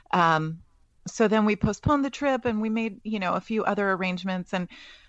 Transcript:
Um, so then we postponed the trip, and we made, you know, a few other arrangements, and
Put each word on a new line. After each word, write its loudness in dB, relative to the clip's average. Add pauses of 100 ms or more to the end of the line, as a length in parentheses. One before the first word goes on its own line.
(120)
Um, 2 (460)
so 0
then 4
we 2
postponed 2
the -2
trip, -2
and -2
we -2
made, -4
you -4
know, 0
a 0
few -2
other 0
arrangements, -4
and -4 (400)